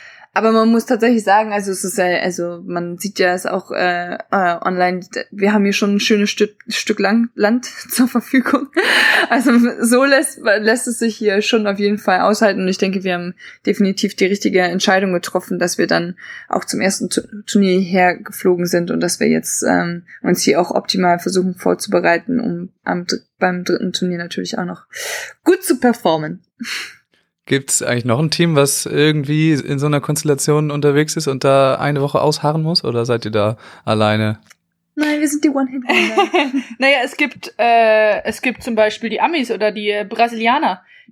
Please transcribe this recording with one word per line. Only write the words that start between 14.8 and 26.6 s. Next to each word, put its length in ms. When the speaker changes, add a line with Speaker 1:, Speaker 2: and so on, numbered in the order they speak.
Speaker 1:
getroffen, 460
dass 200
wir 100
dann 280
auch 160
zum 160
ersten 300
Tu-, 120
Turnier 340
hierher 360
geflogen 500
sind 260
und 80
dass 180
wir 80
jetzt, 380
ähm, 400
uns 200
hier 180
auch 100
optimal 480
versuchen 380
vorzubereiten, 840
um 300
am 200
dr-, 140
beim 240
dritten 280
Turnier 260
natürlich 400
auch 60
noch 200
gut 220
zu 160
performen. 600